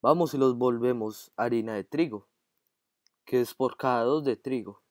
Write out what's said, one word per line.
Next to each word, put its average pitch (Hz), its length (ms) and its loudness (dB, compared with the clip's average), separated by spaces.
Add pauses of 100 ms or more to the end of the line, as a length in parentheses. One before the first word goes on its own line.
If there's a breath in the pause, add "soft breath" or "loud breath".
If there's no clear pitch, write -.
vamos 156 320 4
y 147 60 -2
los 127 180 4
volvemos 120 760 -2
harina 113 400 -2
de 98 80 -4
trigo, 135 440 -4 (960)
que 127 160 0
es 120 140 -2
por 131 240 -2
cada 123 260 0
dos 143 200 0
de 131 120 0
trigo. 107 560 -8